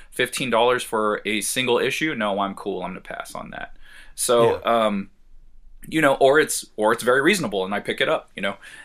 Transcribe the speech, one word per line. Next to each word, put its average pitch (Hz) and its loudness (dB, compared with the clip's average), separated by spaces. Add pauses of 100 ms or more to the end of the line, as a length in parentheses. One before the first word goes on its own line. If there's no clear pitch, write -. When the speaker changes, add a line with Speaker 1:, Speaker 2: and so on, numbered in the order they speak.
Speaker 1:
Fifteen 127 -2
dollars 120 4
for 107 0
a 107 -2
single 120 0
issue? 139 -2
No, 107 -2
I'm 98 -2
cool. 92 -6
I'm 90 -8
gonna 92 -12
pass - -12
on - -12
that. - -14 (380)
So, 117 4
Speaker 2:
Yeah. 113 2
Speaker 1:
um, 101 -4 (800)
you 156 -2
know, 139 6
or 139 6
it's, - 0 (120)
or 107 4
it's 117 -2
very 123 4
reasonable 135 0
and 98 -6
I 101 -4
pick 107 -4
it 135 0
up, - -2
you 90 -10
know. 101 -4 (280)